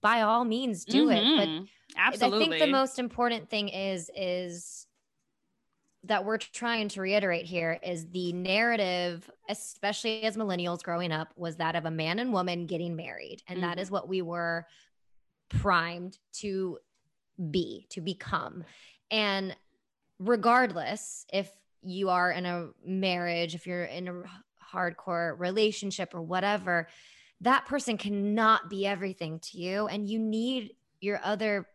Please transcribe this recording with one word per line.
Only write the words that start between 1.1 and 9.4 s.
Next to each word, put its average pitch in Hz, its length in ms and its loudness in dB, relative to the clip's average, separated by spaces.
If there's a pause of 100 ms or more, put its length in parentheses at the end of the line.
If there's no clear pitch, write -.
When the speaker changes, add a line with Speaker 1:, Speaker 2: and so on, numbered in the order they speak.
Speaker 1:
it. 208 120 6 (160)
But 202 100 4
Speaker 2:
Mm-hmm. 160 160 -4 (340)
Speaker 1:
I 190 140 4
think 302 80 -6
the 240 60 4
Speaker 2:
Absolutely. 220 460 4
Speaker 1:
most 269 280 2
important 240 500 0
thing 208 200 -2
is, 190 460 -4
is 180 720 -6 (1200)
that 196 200 2
we're 214 140 0
trying 226 500 -2
to 196 120 -6
reiterate 190 440 2
here 165 360 -2
is 170 280 -6
the 180 240 -4
narrative, 185 960 0 (180)